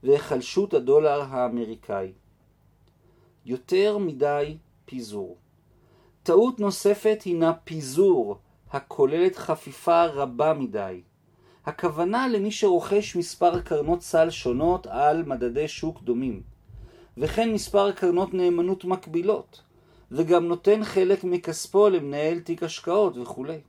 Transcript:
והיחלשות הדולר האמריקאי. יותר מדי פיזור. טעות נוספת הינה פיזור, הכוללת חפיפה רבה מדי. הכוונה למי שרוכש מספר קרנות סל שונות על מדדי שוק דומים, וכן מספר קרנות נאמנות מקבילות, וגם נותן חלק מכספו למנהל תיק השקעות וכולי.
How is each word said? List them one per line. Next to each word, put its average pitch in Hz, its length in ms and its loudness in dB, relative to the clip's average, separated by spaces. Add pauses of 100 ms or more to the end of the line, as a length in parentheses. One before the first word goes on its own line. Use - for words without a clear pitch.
והיחלשות 143 720 0
הדולר 143 480 4
האמריקאי. 113 880 -6 (1300)
יותר 190 520 0
מדי 147 580 -2 (280)
פיזור. 104 520 -12 (880)
טעות 226 340 4
נוספת 208 640 0
הינה 165 280 0
פיזור, 147 880 0 (320)
הכוללת 156 680 0
חפיפה 170 680 0
רבה 143 500 0
מדי. 101 460 -6 (680)
הכוונה 180 640 -2
למי 214 220 0
שרוכש 202 680 0
מספר 170 440 0
קרנות 160 420 -2
סל 165 280 2
שונות 156 560 -2
על 147 360 2
מדדי 135 460 -4
שוק - 340 -8
דומים, 120 400 -4 (720)
וכן 220 360 -2
מספר 202 400 2
קרנות 180 420 0
נאמנות 180 500 0
מקבילות, 185 800 -4 (480)
וגם 170 380 2
נותן 202 360 2
חלק 190 400 2
מכספו 180 640 2
למנהל 156 520 0
תיק 165 220 -6
השקעות 170 540 0
וכולי. 131 420 -10 (100)